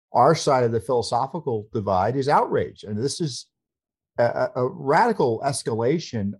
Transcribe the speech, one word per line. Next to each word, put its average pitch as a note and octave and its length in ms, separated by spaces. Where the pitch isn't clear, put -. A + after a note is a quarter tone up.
our C3 200
side C3 300
of A#2 80
the A2+ 80
philosophical B2 880
divide, G#2 460
is C3+ 140
outrage. D#3 520
And G#2 140
this B2+ 240
is D3 260
a, A#2+ 80
a, B2+ 380
a B2+ 60
radical D#3 760
escalation A#2+ 960